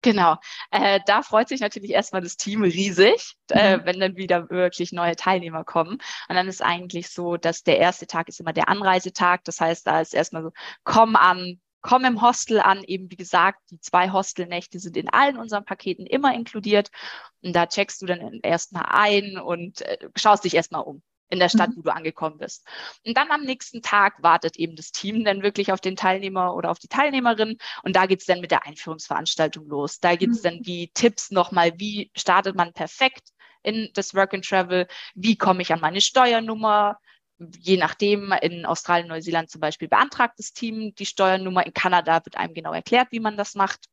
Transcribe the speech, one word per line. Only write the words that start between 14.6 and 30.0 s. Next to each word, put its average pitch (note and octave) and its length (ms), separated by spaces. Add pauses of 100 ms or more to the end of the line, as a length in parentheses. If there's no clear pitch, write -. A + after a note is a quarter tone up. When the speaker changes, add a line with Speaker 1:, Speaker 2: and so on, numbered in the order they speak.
Speaker 1:
sind F3+ 180
in D#3+ 120
allen C#4 280
unseren A3 280
Paketen F#3+ 420
immer C4+ 260
inkludiert. G#3 580 (520)
Und F3+ 140
da E3+ 100
checkst - 340
du F#3+ 60
dann F3+ 380
erstmal E3+ 440
ein G3+ 480
und, F3 440
äh, - 180 (160)
schaust G#3 300
dich F3 100
erstmal E3 280
um D3 200 (280)
in F#3 100
der F3+ 100
Stadt, A3 180
Speaker 2:
Mhm. A#3+ 80
Speaker 1:
wo E3 60
du D#3+ 120
angekommen D#3+ 440
bist. - 280 (380)
Und A3+ 100
dann D4 160
am D4 120
nächsten C4 400
Tag G3+ 400
wartet E3 340
eben E3 200
das - 160
Team G#3+ 340
dann G3 160
wirklich G3+ 300
auf F#3 100
den F#3+ 120
Teilnehmer F#3+ 600
oder F3 160
auf F3 80
die - 100
Teilnehmerin. A#3+ 680 (240)
Und F#3 140
da F#3 100
geht's F#3 180
dann F3 160
mit F3 100
der - 160
Einführungsveranstaltung D#3 1000
los. C#3+ 320